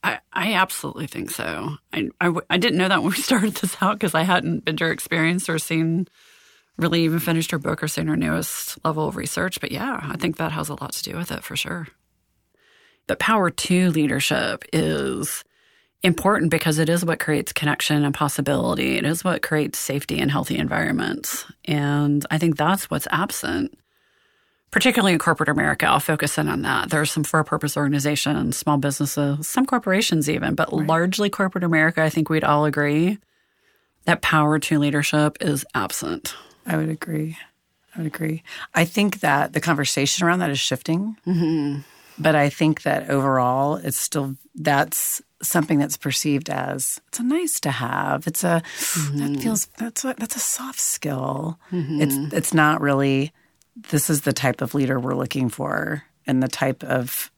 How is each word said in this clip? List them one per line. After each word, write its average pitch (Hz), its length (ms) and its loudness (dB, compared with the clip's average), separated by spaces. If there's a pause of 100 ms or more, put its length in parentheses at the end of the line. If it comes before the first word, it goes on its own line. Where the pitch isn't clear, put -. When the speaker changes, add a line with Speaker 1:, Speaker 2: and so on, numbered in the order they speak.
Speaker 1:
I, 120 160 -2 (140)
I 208 200 -2
absolutely 175 540 -2
think - 240 -8
so. 135 460 -6 (160)
I, - 160 -2 (100)
I, 180 60 2
w-, 175 240 0
I 185 80 2
didn't 185 200 2
know 185 100 2
that 190 140 2
when 190 100 0
we - 60 -2
<laughs> 285 40 -4
started 214 340 0
this - 260 -4
out 202 180 0
'cause 185 160 -2
I 160 80 2
hadn't 170 420 0
been 156 120 -2
to 165 80 0
her 160 60 0
experience 170 580 0
or 165 100 0
seen, 165 480 0 (720)
really 165 260 2
even 160 160 2
finished 165 320 0
her 170 80 -2
book 160 240 -4
or 156 40 -2
seen 160 200 -2
her 151 100 0
newest 160 680 -4
level 156 220 0
of - 80 -4
research. - 440 -4
But - 120 -6
yeah, 262 320 -6
I 147 140 -8
think - 200 -2
that 160 140 -2
has 151 180 -6
a 147 120 -8
lot - 120 -8
to - 100 -8
do 165 140 -8
with 170 140 -8
it - 120 -8
for - 120 -10
sure. 170 320 -6 (1200)
But - 120 -2
Power 208 300 2
To 180 420 2
leadership 139 720 0 (100)
is 156 680 -2 (600)
important 180 460 4
because 160 300 2
it 156 100 2
is 175 160 2
what 165 140 0
creates - 340 -2
connection 147 500 0
and 143 100 2
possibility. 135 840 0
It - 80 -2
is 165 180 -2
what 180 200 0
creates - 340 0
safety 143 420 -4
and 139 120 2
healthy - 260 -2
environments. - 880 -2 (200)
And 147 680 2
I 156 80 2
think 165 180 2
that's 175 320 2
what's 147 220 -4
absent, - 680 -2 (920)
particularly 214 420 4
in 160 60 4
corporate 156 300 2
America. 147 360 2
I'll 147 140 4
focus 151 400 0
in 151 80 2
on 151 160 -2
that. - 260 -2
There 156 120 2
are 156 40 2
some 151 180 -2
for-purpose 156 540 0
organizations, 143 800 0
small 147 200 4
businesses, 143 680 0
some 262 200 4
corporations 190 600 2
even, - 280 0
but 160 180 0
Speaker 2:
Right. 156 140 0
Speaker 1:
largely 180 420 2
corporate 190 340 0
America, 165 380 4
I 156 80 4
think 156 220 0
we'd 156 120 2
all 147 220 4
agree 151 540 2 (840)
that 170 180 2
Power 151 340 4
To 151 220 0
leadership 147 600 2
is 143 260 -2 (100)
absent. - 580 -4 (320)
Speaker 2:
I 165 120 -2
would 156 120 -2
agree. 160 480 -6 (580)
I - 40 -10
would 160 80 -4
agree. 160 340 -4 (320)
I 170 120 4
think 202 340 0
that 143 340 2
the 156 80 0
conversation 143 640 0
around 175 140 4
that 175 100 0
is 139 100 -2
shifting. 185 560 -2 (120)
Speaker 1:
Mm-hmm. 156 540 0 (360)
Speaker 2:
But 151 180 4
I 143 140 6
think 156 340 2
that 143 260 -2
overall, 135 640 2
it's 165 240 -4
still, 135 360 -4 (180)
that's 151 680 0 (200)
something 156 380 2
that's 143 180 0
perceived 143 540 -2
as, 135 560 -4
it's - 120 -10
a 240 40 -4
nice 311 380 0
to 139 100 -2
have. 131 560 -2
It's 170 160 -4
a, 170 180 4 (160)
Speaker 1:
Mm-hmm. 147 400 -2 (160)
Speaker 2:
that 139 80 -4
feels, 226 240 0 (120)
that's 233 280 -6
a, 262 100 -2
that's 220 200 -8
a 240 40 -8
soft - 400 -6
skill. 143 800 -4 (140)
Speaker 1:
Mm-hmm. 156 300 0
Speaker 2:
It's, 143 320 2
it's 160 200 0
not 156 260 6
really, 139 520 2 (580)
this 151 220 0
is 143 100 2
the 139 120 0
type - 280 0
of 135 140 -6
leader 131 240 0
we're 131 160 -4
looking 131 340 -2
for - 540 -4 (240)
and 131 160 2
the 131 40 0
type 135 360 -2
of 131 540 -4